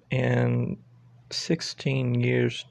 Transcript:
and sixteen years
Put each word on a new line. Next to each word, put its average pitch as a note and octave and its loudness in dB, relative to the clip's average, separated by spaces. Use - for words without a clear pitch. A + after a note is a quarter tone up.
and B2 0
sixteen C3+ -2
years B2 2